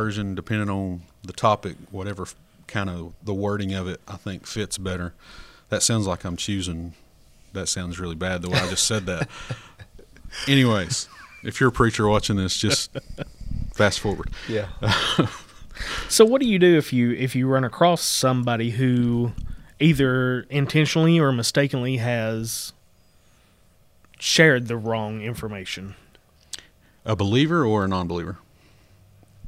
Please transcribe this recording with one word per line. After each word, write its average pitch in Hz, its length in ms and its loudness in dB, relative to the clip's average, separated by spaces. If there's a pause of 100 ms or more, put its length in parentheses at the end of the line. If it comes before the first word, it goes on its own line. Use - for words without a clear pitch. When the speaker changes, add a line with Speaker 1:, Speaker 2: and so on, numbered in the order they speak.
Speaker 1:
version 104 340 -4
depending 104 340 -4
on 95 320 -4 (220)
the 90 100 -12
topic, 104 440 0 (120)
whatever 95 340 -8
f-, - 120 -12 (320)
kind 98 220 -4
of 87 240 -10 (100)
the 104 100 -6
wording 101 400 -2
of 92 140 -4
it 92 200 -8
I 98 100 -14
think - 300 -12
fits 104 300 -6
better. 90 360 -6 (560)
That 104 140 -2
sounds 113 240 2
like 87 180 -4
I'm 87 120 -6
choosing. 87 560 -6 (600)
That 95 140 -6
sounds 87 320 -6
really 85 160 -6
bad 92 280 -2
the 90 60 -6
way 90 100 0
I 90 100 -2
just 92 180 0
said 107 200 0
that. 92 200 -4 (640)
<laughs> - 580 -14
Anyways, 120 600 2 (340)
if - 160 -8
you're 131 100 6
a 117 40 2
preacher 113 340 2
watching 104 300 2
this, 95 200 -2
just - 380 -2 (800)
fast 104 260 2
forward. 98 320 -4 (160)
Speaker 2:
Yeah. 104 200 -4 (140)
Speaker 1:
<laughs> 107 460 0 (800)
Speaker 3:
So - 160 8
what 262 160 4
do 254 60 2
you 196 120 2
do 175 180 8
if 143 160 0
you, 120 200 4
if 127 220 -4
you 127 120 2
run 131 160 2
across 170 400 2
somebody 123 680 0
who 120 600 2 (480)
either 127 640 4 (100)
intentionally 156 680 4
or 139 120 4
mistakenly 131 680 0
has 113 720 -4 (1500)
shared 131 480 4
the 117 100 -2
wrong 110 440 -4
information? 104 720 -8 (1120)
Speaker 1:
A 110 100 0
believer 131 500 2
or 107 200 2
a - 20 0
non-believer? 87 500 -2 (1120)